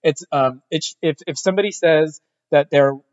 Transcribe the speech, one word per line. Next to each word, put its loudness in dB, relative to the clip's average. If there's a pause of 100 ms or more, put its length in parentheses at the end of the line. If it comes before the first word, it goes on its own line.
it's, -2
um, -2
it's, -6
if, -2 (100)
if -8
somebody -2
says 0 (300)
that 2
their 4 (200)